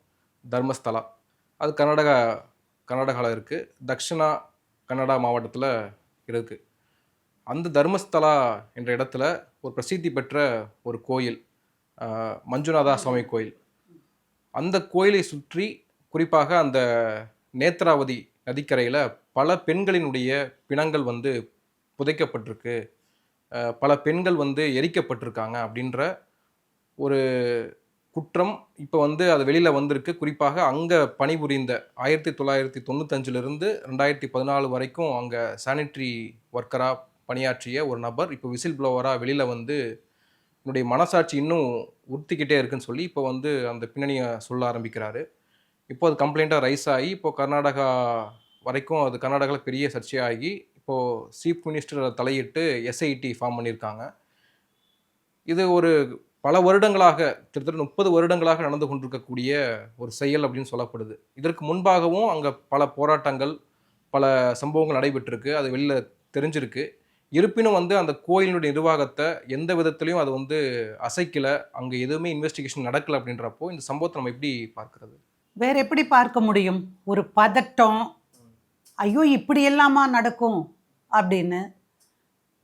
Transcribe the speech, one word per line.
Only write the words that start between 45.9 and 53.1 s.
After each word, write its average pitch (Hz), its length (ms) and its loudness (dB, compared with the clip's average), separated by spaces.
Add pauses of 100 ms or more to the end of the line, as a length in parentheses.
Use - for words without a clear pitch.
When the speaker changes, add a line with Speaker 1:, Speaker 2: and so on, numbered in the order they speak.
Speaker 1:
அது 147 160 2
கம்ப்ளைண்ட்டா 151 380 2
ரைஸ் 139 260 0
ஆகி, 139 200 0
இப்போ 185 280 -4
கர்நாடகா 135 840 0 (400)
வரைக்கும், 139 400 -2
அது 123 140 -2
கர்நாடகால 139 400 0
பெரிய 135 300 -4
சர்ச்சையாகி, 131 880 -4
இப்போ 123 520 -4 (160)
சீஃப் 170 240 -2
மினிஸ்டர் 151 300 -6
அதை 127 180 -2
தலையிட்டு 131 680 -2
எஸ் 120 200 -6
ஐ 139 160 0